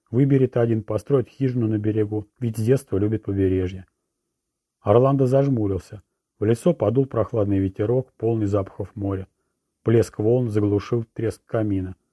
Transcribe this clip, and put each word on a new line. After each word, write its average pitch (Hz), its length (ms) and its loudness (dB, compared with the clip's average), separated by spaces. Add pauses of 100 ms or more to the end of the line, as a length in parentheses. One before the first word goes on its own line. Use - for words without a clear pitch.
(140)
Выберет 135 420 2
один, 117 280 0
построит - 440 -2
хижину 123 380 -2
на 110 100 0
берегу, 107 520 -4 (100)
ведь 113 180 -6
с 110 60 -4
детства 117 360 0
любит 107 260 -2
побережье. 95 600 -2 (960)
Орландо 131 460 4
зажмурился. 113 760 -2 (360)
В 104 60 -4
лицо 117 280 2
подул 120 340 0
прохладный 101 520 -2
ветерок, 107 540 -2
полный 110 340 -2
запахов 98 480 -4
моря. 98 320 -6 (560)
Плеск 113 380 2
волн 120 300 2
заглушил 104 540 0 (100)
треск 110 320 -6
камина. 98 500 -4 (160)